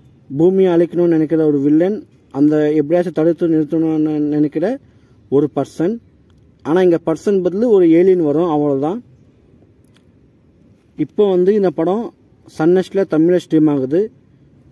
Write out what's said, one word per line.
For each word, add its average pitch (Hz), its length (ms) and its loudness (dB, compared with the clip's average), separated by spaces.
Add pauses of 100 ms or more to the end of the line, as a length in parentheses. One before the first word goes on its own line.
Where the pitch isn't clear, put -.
(360)
பூமியை 185 360 2
அழிக்கணும்னு 170 360 0
நினைக்கிற 160 380 0
ஒரு 147 140 0
villain 160 460 0 (240)
அந்த 151 420 0
எப்படியாச்சும் 160 400 0
தடுத்து 165 360 0
நிறுத்தணும்னு 156 680 -2
நினைக்கிற 151 600 -2 (500)
ஒரு 143 260 0
person. 160 440 -4 (640)
ஆனா 170 200 0
இங்க 170 240 2
person 185 360 -2
பதிலு 190 260 -2
ஒரு 190 220 4
alien 180 340 4
வரும், 156 240 0
அவ்வளவுதான். 147 540 -2 (1900)
இப்போ 196 340 -2
வந்து 185 240 2
இந்த 196 160 0
படம் 175 440 -4 (320)
சன் 170 300 0
நெக்ஸ்ட்ல 185 340 -2
தமிழ்ல 165 280 2 (100)
stream 156 220 2
ஆகுது. 147 420 -2 (600)